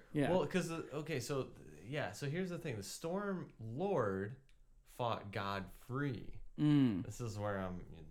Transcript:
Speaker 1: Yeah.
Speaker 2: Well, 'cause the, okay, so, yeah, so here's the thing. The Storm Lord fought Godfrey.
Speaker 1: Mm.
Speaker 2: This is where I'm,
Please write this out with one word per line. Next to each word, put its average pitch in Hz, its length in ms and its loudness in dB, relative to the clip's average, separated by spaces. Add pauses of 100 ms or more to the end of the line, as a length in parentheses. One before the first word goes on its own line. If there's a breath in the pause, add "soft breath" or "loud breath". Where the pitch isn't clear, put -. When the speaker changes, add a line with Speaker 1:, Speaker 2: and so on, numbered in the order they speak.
(140)
Speaker 1:
Yeah. 143 180 4
Speaker 2:
Well, 180 160 6
'cause 170 220 0
the, 165 240 -4
okay, 147 260 -2
so, 131 280 -2 (400)
yeah, 123 240 -2
so 139 180 -4
here's 180 220 0
the 175 60 -4
thing. 139 200 -4
The 98 60 -4
Storm 180 760 -2
Lord 113 760 0 (640)
fought 107 340 0
Godfrey. 101 1080 -2 (200)
Speaker 1:
Mm. 139 460 8
Speaker 2:
This - 160 -6
is 107 160 -4
where 101 220 0
I'm, 90 220 -2 (300)